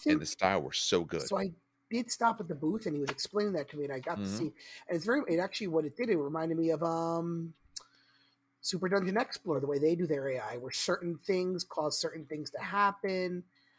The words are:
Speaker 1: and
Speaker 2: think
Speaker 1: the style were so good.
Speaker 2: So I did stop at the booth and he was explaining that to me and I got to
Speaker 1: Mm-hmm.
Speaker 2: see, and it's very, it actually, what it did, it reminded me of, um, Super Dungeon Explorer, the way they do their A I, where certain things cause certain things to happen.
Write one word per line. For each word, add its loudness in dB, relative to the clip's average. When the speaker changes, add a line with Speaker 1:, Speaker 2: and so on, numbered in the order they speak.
Speaker 1:
and 4
Speaker 2:
think -4
Speaker 1:
the -6
style 2
were -8
so 2
good. -4
Speaker 2:
So 0
I -2
did -2
stop 2
at -6
the -4
booth -2
and 0
he -2
was 0
explaining -2
that -4
to -12
me -4
and -4
I -4
got -4
to -2
Speaker 1:
Mm-hmm. -2
Speaker 2:
see, -2
and 0
it's -2
very, 2
it 4
actually, -4
what 2
it -6
did, 0
it 6
reminded 0
me 4
of, 2
um, -2
Super -2
Dungeon 2
Explorer, -2
the 0
way 0
they 6
do 2
their 2
A 0
I, -6
where -8
certain 0
things 0
cause 0
certain -4
things -6
to -6
happen. 0